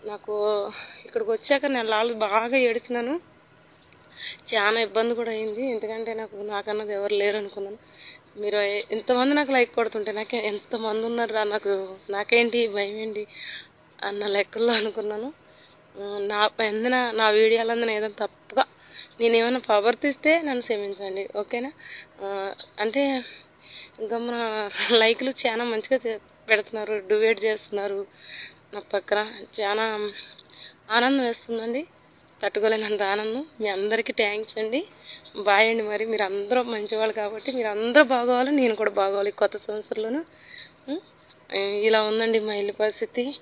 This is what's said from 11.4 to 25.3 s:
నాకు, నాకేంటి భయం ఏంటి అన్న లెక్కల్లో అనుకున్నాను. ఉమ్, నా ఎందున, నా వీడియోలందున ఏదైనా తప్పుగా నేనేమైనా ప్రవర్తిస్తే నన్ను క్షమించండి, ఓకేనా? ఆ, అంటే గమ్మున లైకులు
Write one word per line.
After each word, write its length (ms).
నాకు, 280
నాకేంటి 480
భయం 280
ఏంటి 300
అన్న 280
లెక్కల్లో 460
అనుకున్నాను. 560
ఉమ్, 320
నా 120
ఎందున, 440
నా 200
వీడియోలందున 600
ఏదైనా 300
తప్పుగా 440
నేనేమైనా 380
ప్రవర్తిస్తే 760
నన్ను 200
క్షమించండి, 600
ఓకేనా? 340
ఆ, 40
అంటే 220
గమ్మున 320
లైకులు 400